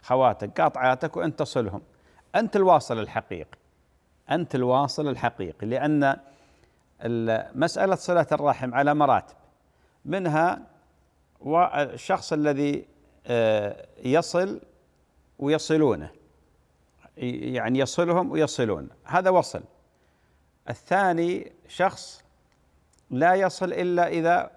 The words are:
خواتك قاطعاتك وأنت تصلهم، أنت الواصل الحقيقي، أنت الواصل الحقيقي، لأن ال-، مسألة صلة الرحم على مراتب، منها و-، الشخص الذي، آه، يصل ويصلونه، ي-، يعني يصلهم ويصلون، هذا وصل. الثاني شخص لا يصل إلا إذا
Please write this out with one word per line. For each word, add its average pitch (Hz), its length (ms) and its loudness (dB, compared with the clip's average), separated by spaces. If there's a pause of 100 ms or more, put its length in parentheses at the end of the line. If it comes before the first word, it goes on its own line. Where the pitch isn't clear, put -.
خواتك 123 600 0
قاطعاتك 135 560 0
وأنت 170 220 -4
تصلهم، 113 420 -4 (540)
أنت 214 200 0
الواصل 170 440 4
الحقيقي، - 580 -8 (720)
أنت 156 240 -2
الواصل 135 520 0
الحقيقي، 113 600 -6
لأن 139 500 2 (840)
ال-، 117 580 -4
مسألة 185 360 0
صلة 170 360 0
الرحم 135 420 0
على 143 200 4
مراتب، 147 420 2 (720)
منها 170 560 0 (800)
و-، 160 240 2
الشخص 147 720 -2
الذي، 143 520 0 (420)
آه، 110 580 0 (180)
يصل 170 580 0 (760)
ويصلونه، 143 680 0 (1080)
ي-، 123 360 -6
يعني 120 260 0
يصلهم 170 520 0
ويصلون، 110 580 -2 (140)
هذا 185 260 0
وصل. 170 320 2 (1080)
الثاني 175 840 0 (160)
شخص - 560 -4 (880)
لا 160 220 4
يصل 185 400 0
إلا 175 340 0
إذا 170 500 0